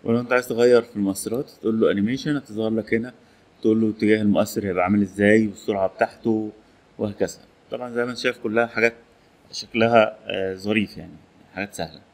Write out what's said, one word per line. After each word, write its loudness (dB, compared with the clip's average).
ولو 0
انت -4
عايز 0
تغير 4
في -16
المؤثرات -4
تقول -2
له 4
animation، -2
هتظهر -4
لك -2
هنا -4
تقول 2
له 0
اتجاه 2
المؤثر 0
هيبقى 0
عامل 2
ازاي 4
والسرعة -4
بتاعته -2
وهكذا. -4
طبعًا -8
زي -2
ما -8
انت -10
شايف -2
كلها 0
حاجات 0
شكلها، 2
آه، -6
ظريف، -2
يعني -16
حاجات -10
سهلة. -12